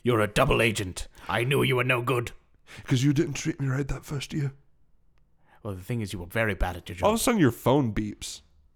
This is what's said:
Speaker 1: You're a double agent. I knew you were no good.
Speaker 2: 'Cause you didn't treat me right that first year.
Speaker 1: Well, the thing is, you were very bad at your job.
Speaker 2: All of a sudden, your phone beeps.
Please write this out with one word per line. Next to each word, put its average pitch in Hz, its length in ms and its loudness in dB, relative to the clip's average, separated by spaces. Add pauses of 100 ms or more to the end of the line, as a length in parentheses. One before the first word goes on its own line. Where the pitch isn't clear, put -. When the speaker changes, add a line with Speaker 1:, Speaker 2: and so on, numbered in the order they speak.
Speaker 1:
You're 120 180 4
a 107 60 4
double 117 340 2
agent. 101 460 0 (220)
I 104 140 0
knew 131 180 2
you 131 160 2
were 120 60 2
no 127 180 0
good. 120 300 -2 (540)
Speaker 2:
'Cause 127 180 2
you 147 100 4
didn't 147 220 0
treat - 260 -6
me 139 60 -2
right 135 200 -2
that 135 160 -6
first 143 300 -8
year. 143 180 -2 (1120)
Speaker 1:
Well, 101 120 -8
the 90 80 -12
thing 120 180 -4
is, 98 100 -6
you 98 80 -8
were 87 60 -10
very 107 300 0
bad 90 200 -2
at - 140 -14
your 87 60 -10
job. 90 120 -2
Speaker 2:
All 214 60 4
of 226 60 0
a - 40 -2
sudden, 233 160 4
your 147 120 6
phone 127 420 2
beeps. - 480 -8 (340)